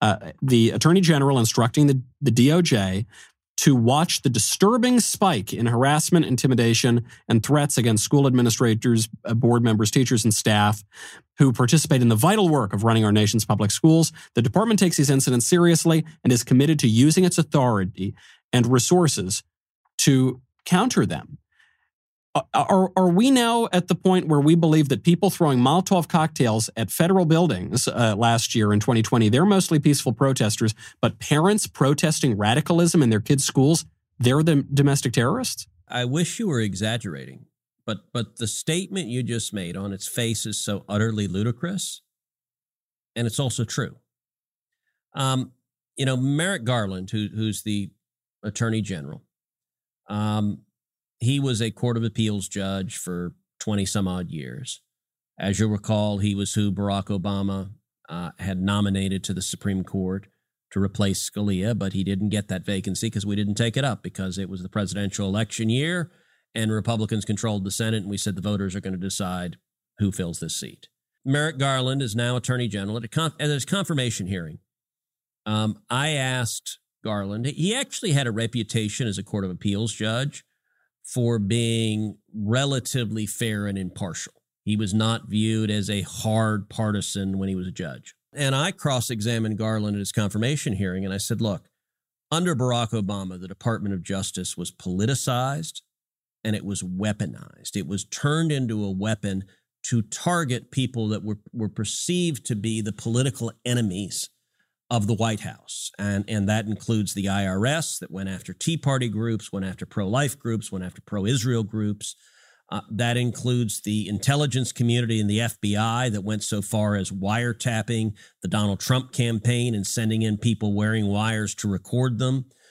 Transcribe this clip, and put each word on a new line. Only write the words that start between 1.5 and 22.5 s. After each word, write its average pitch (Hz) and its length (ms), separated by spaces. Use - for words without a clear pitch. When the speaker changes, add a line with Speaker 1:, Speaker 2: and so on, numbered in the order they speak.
Speaker 1:
the, 135 120
the 139 100
D 120 220
O 175 100
J 101 420
to 143 180
watch 127 480
the 147 80
disturbing 233 720
spike - 520
in 117 140
harassment, 139 580
intimidation, 117 800
and 113 160
threats 147 320
against 113 280
school 143 240
administrators, 117 800
uh, 113 100
board 117 300
members, 110 260
teachers, 123 340
and 110 80
staff 104 520
who 135 140
participate 131 480
in 120 80
the 113 80
vital 185 320
work 127 240
of 101 120
running 113 200
our 104 80
nation's 107 320
public 104 280
schools. 160 400
The 120 80
department 202 360
takes 175 180
these 143 140
incidents 131 360
seriously 170 600
and 123 100
is 117 120
committed 143 340
to 135 100
using 147 360
its 175 140
authority 107 760
and 123 160
resources 127 720
to 131 420
counter 190 400
them. 80 340
Uh, 143 100